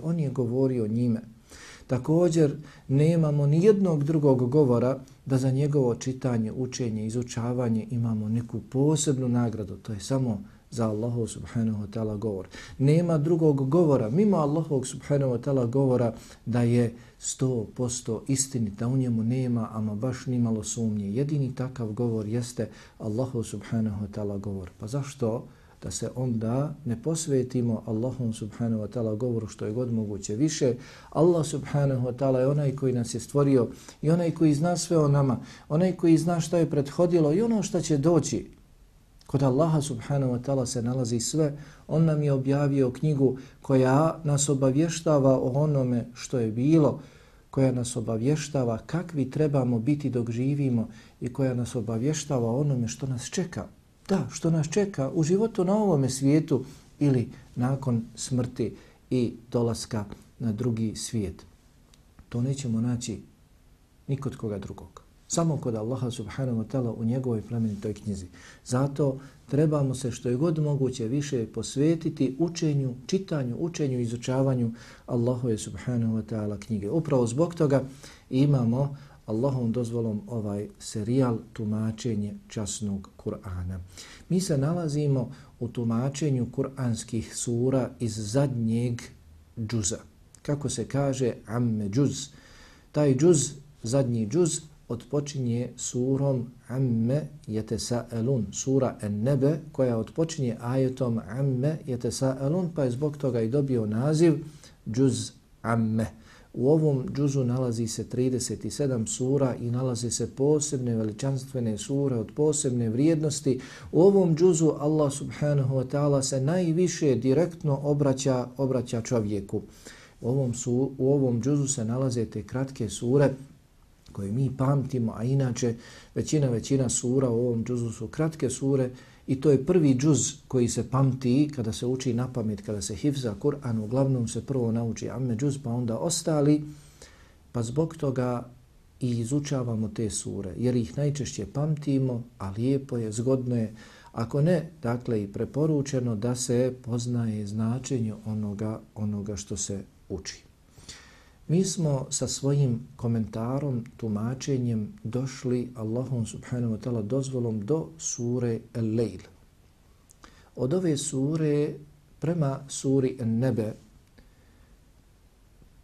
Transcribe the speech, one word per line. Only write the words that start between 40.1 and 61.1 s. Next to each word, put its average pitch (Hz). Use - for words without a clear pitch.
wa 120
ta'ala 135
se 123
nalazi 120
sve. 147
On 160
nam 151
je 143
objavio 139
knjigu 135
koja 135
nas 143
obavještava 139
o -
onome 131
što -
je 113
bilo, 139
koja 131
nas 120
obavještava 117
kakvi 160
trebamo 135
biti 143
dok 117
živimo 127
i 123
koja 131
nas 120
obavještava 120
o 123
onome 135
što 135
nas 127
čeka. -
Da, 170
što -
nas 160
čeka 196
u 165
životu 196
na 196
ovome 160
svijetu 143
ili 131
nakon 123
smrti 123
i 123
dolaska 113
na 117
drugi 113
svijet. 98